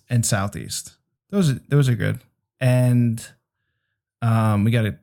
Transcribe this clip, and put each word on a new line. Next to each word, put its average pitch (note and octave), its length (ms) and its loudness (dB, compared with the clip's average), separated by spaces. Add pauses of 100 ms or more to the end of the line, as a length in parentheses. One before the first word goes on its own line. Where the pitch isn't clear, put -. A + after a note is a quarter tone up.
(100)
and A#2+ 140 0
Southeast. - 720 -6 (340)
Those F#3+ 200 2
are, A#2 180 -2
those C#3 200 2
are A#2+ 60 2
good. G#2 260 -4 (400)
And, B2 680 2 (960)
um, A2 420 2
we A2+ 60 2
gotta A2+ 320 -2